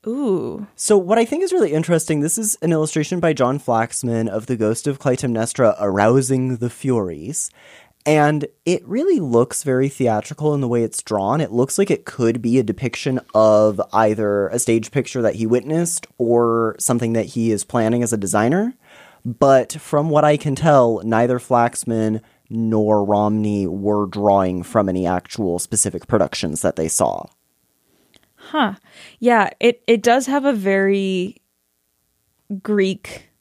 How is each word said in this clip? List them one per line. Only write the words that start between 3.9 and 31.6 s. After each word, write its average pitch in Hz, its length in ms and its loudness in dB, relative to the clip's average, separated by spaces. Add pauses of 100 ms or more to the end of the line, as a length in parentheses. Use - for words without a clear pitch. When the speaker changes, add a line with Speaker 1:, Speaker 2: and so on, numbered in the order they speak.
Speaker 2:
of 107 180 -6
the 127 100 -4
Ghost 110 300 -2
of 139 120 -4
Clytemnestra 120 800 0
arousing 123 800 2
the 120 100 -4
Furies. 107 800 -6 (540)
And 151 420 2 (200)
it 175 200 -2
really 302 320 0
looks 123 440 0
very 135 260 0
theatrical 135 640 -2
in 143 80 -2
the 127 80 -2
way 117 140 0
it's 110 200 -4
drawn. 107 380 -2
It 104 120 -4
looks 123 260 0
like 196 120 0
it - 140 -2
could 117 380 -2
be 120 160 2
a 127 40 2
depiction 123 560 -4 (160)
of 107 460 4 (140)
either 104 540 2
a 117 100 -6
stage 113 320 0
picture 131 320 -4
that 104 140 0
he 110 100 -4
witnessed 156 600 -2 (120)
or 117 600 2
something 117 360 -2
that 110 100 0
he 113 260 -2
is 104 140 -2
planning 120 380 0
as 117 100 -2
a 110 60 -2
designer. 120 560 0 (500)
But 127 560 2
from 156 300 -2
what 151 120 4
I 151 140 4
can 147 180 -4
tell, 127 480 4
neither 117 360 0
Flaxman 113 840 -2 (300)
nor 110 560 0
Romney 104 600 0
were 101 380 -2
drawing 98 580 0
from 98 280 0
any 92 160 -2
actual 90 520 -4
specific - 480 -4
productions 87 540 -2
that 90 160 -2
they 80 120 -2
saw. 52 360 -2 (1120)
Speaker 1:
Huh. 233 380 -2 (440)
Yeah, 226 300 4 (120)
it, 233 260 2
it 226 160 4
does 247 240 4
have 269 180 -2
a 277 80 2
very 196 880 0 (1200)